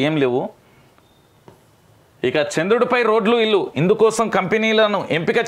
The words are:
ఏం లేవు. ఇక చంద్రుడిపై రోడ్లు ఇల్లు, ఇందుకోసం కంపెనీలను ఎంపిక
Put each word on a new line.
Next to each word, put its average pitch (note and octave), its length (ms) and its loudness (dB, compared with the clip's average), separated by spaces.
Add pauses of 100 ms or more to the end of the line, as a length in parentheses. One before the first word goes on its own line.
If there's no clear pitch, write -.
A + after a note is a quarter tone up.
ఏం D#3 60 0 (100)
లేవు. B2+ 180 0 (1900)
ఇక C3 60 -2 (200)
చంద్రుడిపై A#3 540 0
రోడ్లు A3 360 2
ఇల్లు, G#3 160 0 (200)
ఇందుకోసం A3 560 2
కంపెనీలను G#3+ 640 0 (180)
ఎంపిక F3 300 -2